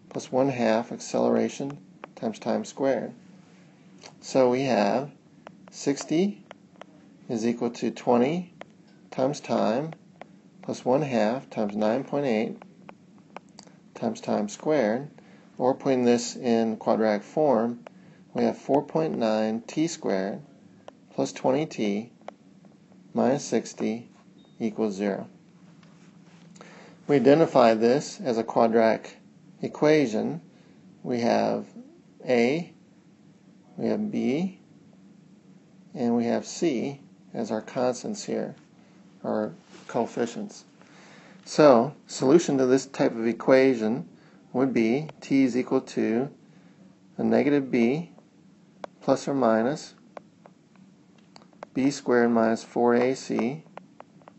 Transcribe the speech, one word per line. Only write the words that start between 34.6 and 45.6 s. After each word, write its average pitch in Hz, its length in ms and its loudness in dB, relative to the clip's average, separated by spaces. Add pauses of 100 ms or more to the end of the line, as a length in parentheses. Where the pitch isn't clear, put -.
and 120 220 0
we 117 100 0
have 113 200 -2
C 143 540 -4 (340)
as - 160 -6
our 110 120 -4
constants 123 600 -4
here, 107 320 -6 (720)
our 110 300 -4 (340)
coefficients. 113 760 -6 (800)
So, 139 500 6 (120)
solution 147 520 4
to 131 80 2
this 135 200 4
type 131 260 0
of 113 140 -4
equation 127 840 2 (440)
would 131 200 0
be 117 360 0 (120)
T 135 220 2
is 123 140 0
equal 131 240 0